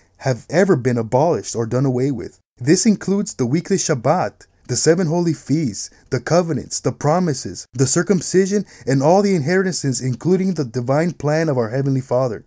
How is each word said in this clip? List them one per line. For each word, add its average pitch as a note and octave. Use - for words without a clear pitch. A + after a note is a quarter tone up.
have B2+
ever F#3
been B2
abolished B2+
or A#2
done B2
away B2+
with. -
This D3+
includes G3+
the C3
weekly E3+
Shabbat, C#3
the B2
seven E3+
holy E3+
feasts, C#3
the B2+
covenants, D#3+
the C3+
promises, D3
the C3
circumcision, F#3
and C3+
all F3
the G3+
inheritances, E3
including F3
the D3+
divine C3
plan D#3
of C3+
our A2
Heavenly C3+
Father. B2